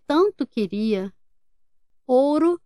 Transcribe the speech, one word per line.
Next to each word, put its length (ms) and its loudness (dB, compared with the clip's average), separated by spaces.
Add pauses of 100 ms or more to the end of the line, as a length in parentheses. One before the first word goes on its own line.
tanto 400 0
queria. 640 -4 (920)
Ouro, 600 2